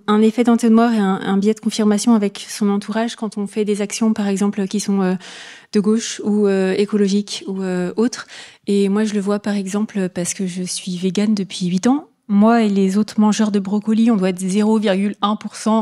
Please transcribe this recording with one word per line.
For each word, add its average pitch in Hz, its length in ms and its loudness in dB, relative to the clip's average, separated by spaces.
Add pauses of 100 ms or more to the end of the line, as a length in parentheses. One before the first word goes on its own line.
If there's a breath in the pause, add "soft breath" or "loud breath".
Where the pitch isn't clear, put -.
un 214 120 4
effet 220 240 2
d'entonnoir 233 480 4
et 220 60 0
un, 190 240 0
un 196 140 0
biais 208 180 2
de 214 60 -20
confirmation 214 540 2
avec 202 340 0
son 208 200 -2
entourage 214 480 -2
quand 214 220 -8
on 202 80 -4
fait 208 180 -4
des 208 180 -2
actions, 220 300 0
par 208 160 -2
exemple, 202 380 -2
qui 202 140 -4
sont, 196 200 0
euh, 185 140 0 (580 loud breath)
de 214 80 2
gauche 214 440 -2
ou, 208 220 0
euh, 190 300 0
écologiques 202 680 0
ou, 190 160 -6
euh, 180 340 -4
autres. 226 300 -2 (400 loud breath)
Et 202 220 2
moi, 208 160 0
je 208 100 -4
le 208 60 0
vois, 202 180 -2
par 208 160 -4
exemple, 196 540 -4
parce 175 260 -6
que 190 120 -6
je 180 180 -6
suis 180 320 -8
végane 190 380 0
depuis 190 320 -4
huit 185 200 0
ans. 285 220 0 (240)
Moi 226 300 6
et 214 60 2
les 196 280 2
autres 214 220 -2
mangeurs 214 320 4
de 202 80 2
brocolis, 214 500 0
on 233 80 4
doit 185 120 2
être 180 100 -4
zéro 208 400 2
virgule 202 420 0
un 208 140 0
pour - 220 -12
cent 220 260 0